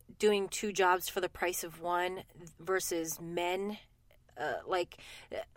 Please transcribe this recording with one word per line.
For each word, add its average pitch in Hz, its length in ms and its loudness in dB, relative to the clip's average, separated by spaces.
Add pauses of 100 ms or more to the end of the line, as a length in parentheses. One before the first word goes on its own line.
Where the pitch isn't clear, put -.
(180)
doing 202 300 4
two 208 240 -4
jobs 180 380 6
for - 100 -4
the 180 80 2
price 180 380 -2
of 165 160 -12
one 180 420 0 (340)
versus 165 640 0
men? 175 580 -2 (640)
Uh, 147 140 -2 (120)
like, 175 320 -2 (360)
uh, - 60 -6 (180)